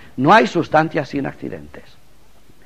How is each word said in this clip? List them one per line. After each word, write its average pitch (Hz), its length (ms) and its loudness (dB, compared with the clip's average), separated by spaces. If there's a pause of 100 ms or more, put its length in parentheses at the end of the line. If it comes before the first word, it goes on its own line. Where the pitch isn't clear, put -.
(160)
No 143 160 4
hay 226 140 6
sustancia 160 580 -2
sin 139 220 -8
accidentes. - 580 -14 (800)